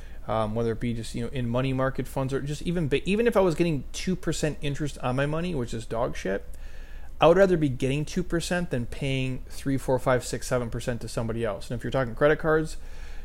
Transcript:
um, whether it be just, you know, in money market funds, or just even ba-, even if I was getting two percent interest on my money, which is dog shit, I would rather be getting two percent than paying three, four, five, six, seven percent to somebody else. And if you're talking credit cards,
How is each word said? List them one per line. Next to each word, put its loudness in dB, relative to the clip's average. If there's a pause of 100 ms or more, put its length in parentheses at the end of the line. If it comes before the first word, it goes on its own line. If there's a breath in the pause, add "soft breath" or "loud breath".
(260 loud breath)
um, 0
whether 0
it -4
be 0
just, -6
you -2
know, -4
in -2
money 0
market 0
funds, -2
or 0
just -6
even 0
ba-, 0
even 4
if 2
I 6
was 4
getting 2
two -2
percent -2
interest -2
on 0
my 2
money, -2
which -4
is -6
dog -2
shit, -4 (720 loud breath)
I 8
would 10
rather 8
be 4
getting 0
two -2
percent 0
than 0
paying -2
three, 0
four, 2
five, 4
six, -4
seven 0
percent -2
to -6
somebody -2
else. -4
And -2
if -6
you're -2
talking 0
credit 6
cards, 2 (480 loud breath)